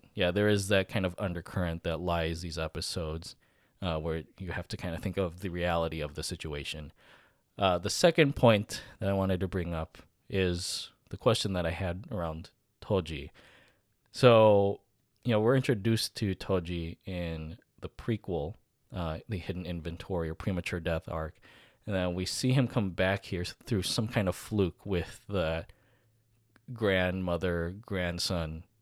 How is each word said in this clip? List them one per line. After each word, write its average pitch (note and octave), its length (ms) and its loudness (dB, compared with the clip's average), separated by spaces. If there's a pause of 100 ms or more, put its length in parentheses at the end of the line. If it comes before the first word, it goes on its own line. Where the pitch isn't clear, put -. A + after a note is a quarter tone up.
(140)
yeah, F2+ 160 2
there G#2 180 4
is G2+ 200 2
that F#2+ 200 2
kind G2 160 -2
of F2 140 -2
undercurrent E2+ 640 -4
that D#2+ 180 -2
lies E2+ 400 0
these E2+ 180 -8
episodes, D#2+ 800 -6 (460)
uh, E2+ 160 -2
where D#2+ 240 -4 (160)
you F2+ 140 -8
have E2+ 160 -8
to - 100 -8
kinda E2+ 200 -6
think F#2 200 -4
of F2+ 220 -2
the G2 100 -6
reality E2+ 500 0
of D2 140 -6
the D2+ 80 -6
situation. D2+ 680 -8 (680)
Uh, F#2+ 180 4
the F2 140 -2
second D#3+ 440 4
point G#2+ 460 4 (200)
that G2 100 0
I - 20 2
wanted F#2+ 280 2
to F#2 80 0
bring F2 260 -4
up D#2+ 240 -6 (320)
is F2+ 600 0 (180)
the - 80 -10
question A2 380 2
that F2+ 100 0
I E2 60 2
had F2+ 420 -4
around E2 380 -6 (320)
Toji. D#2+ 480 -2 (840)
So, G#2+ 680 8 (420)
you B2 80 0
know, G#2+ 80 4
we're A#2 160 6
introduced A2+ 600 2
to G2 180 0
Toji E2+ 720 -2
in E2 500 -6 (240)
the - 80 -10
prequel, E2+ 680 -4 (380)
uh, E2 320 -4
the G2+ 120 -4
Hidden F2+ 260 -6
Inventory E2 640 -4
or D#2+ 60 -6
Premature F2+ 460 -4
Death E2 280 -4
arc. D#2+ 300 -6 (480)
And G#2+ 80 -4
then F2+ 200 0
we F#2 120 -2
see - 260 0
him B2+ 160 4
come G2+ 220 0
back F#2+ 340 0
here F2+ 160 -4
s-, F2 140 -6 (100)
through G2 200 -2
some - 220 -2
kind G#2+ 220 0
of F2 80 -2
fluke G2 480 0
with F2+ 440 -4
the E2 360 0 (1120)
grandmother-grandson F2+ 1900 0 (180)